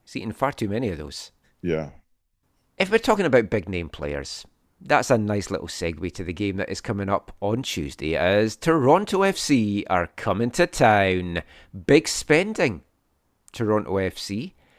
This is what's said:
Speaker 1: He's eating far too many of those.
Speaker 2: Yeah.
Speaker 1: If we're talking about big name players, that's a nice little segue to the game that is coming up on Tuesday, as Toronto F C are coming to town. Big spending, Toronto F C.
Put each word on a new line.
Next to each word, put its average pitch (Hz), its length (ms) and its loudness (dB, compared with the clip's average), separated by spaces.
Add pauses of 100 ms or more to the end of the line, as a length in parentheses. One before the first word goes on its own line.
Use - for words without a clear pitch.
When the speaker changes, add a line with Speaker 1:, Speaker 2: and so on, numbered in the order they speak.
Speaker 1:
He's - 140 -14
eating 110 160 -8
far 135 180 -2
too 113 180 -4
many 113 200 -2
of 82 100 -6
those. 73 320 -12 (320)
Speaker 2:
Yeah. 78 280 -2 (840)
Speaker 1:
If 190 140 -2
we're 220 80 4
talking 208 260 2
about 120 240 4
big 101 200 -2
name 87 200 -4
players, 73 560 -8 (360)
that's - 320 2
a 123 40 4
nice 104 320 -2
little 90 200 -6
segue 85 460 -6
to 95 100 -10
the 85 80 -6
game 98 240 -4
that 98 120 -4
is 98 120 -8
coming 101 280 -4
up - 300 -2
on 110 240 -2
Tuesday, 80 540 -6
as 101 400 2
Toronto 165 680 2
F 196 160 2
C 104 500 0
are 87 280 0
coming 113 340 0
to 175 160 2
town. 95 760 4 (440)
Big 143 220 6
spending, 165 720 0 (720)
Toronto 107 460 0
F 95 200 -2
C. 120 360 -8 (240)